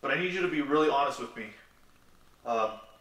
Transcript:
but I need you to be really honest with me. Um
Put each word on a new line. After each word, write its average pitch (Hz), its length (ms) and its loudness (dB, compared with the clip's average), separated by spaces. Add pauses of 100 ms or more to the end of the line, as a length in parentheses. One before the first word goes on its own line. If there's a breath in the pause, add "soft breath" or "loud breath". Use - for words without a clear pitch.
but 131 100 -6
I 147 100 2
need 180 120 -2
you 185 100 -2
to 175 60 0
be 151 140 0
really 147 260 4
honest 139 320 2
with 123 160 -10
me. 110 100 -10 (1000)
Um 113 240 0 (300)